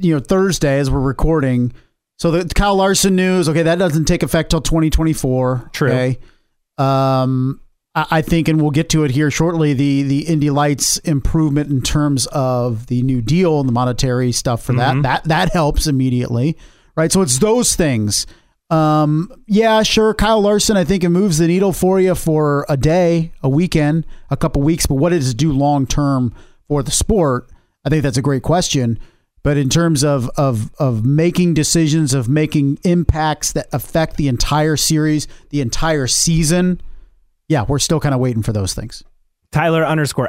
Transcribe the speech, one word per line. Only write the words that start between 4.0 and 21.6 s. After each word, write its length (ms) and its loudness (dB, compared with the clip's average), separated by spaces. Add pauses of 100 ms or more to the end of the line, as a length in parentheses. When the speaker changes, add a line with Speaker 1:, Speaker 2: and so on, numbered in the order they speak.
Speaker 1:
take 180 0
effect 260 -2
till 120 0
twenty 280 0
twenty-four. 840 -2
Speaker 2:
True. 160 0
Speaker 1:
Okay. 300 -2 (600)
Um, 840 0 (320)
I, 160 -2
I 140 2
think, 240 0
and 120 2
we'll 120 2
get 180 -2
to 140 2
it 80 0
here 180 0
shortly, 440 0
the, 280 0
the 260 -2
Indy 220 0
Lights 480 0
improvement 720 0
in 140 -2
terms 480 0
of 560 -2
the 160 -2
new 180 -2
deal 380 2
and 100 -2
the 40 0
monetary 580 0
stuff 320 -4
for 100 -2
Speaker 2:
Mm-hmm. 300 0
Speaker 1:
that, 200 -2
that, 60 -4
that 240 0
helps 320 0
immediately, 720 -2 (380)
right? 160 0
So 100 2
it's 160 0
those 380 2
things. 500 0 (460)
Um, 600 2 (140)
yeah, 380 4
sure, 320 2
Kyle 260 2
Larson, 360 2
I 60 2
think 200 0
it 60 2
moves 280 2
the 80 2
needle 280 2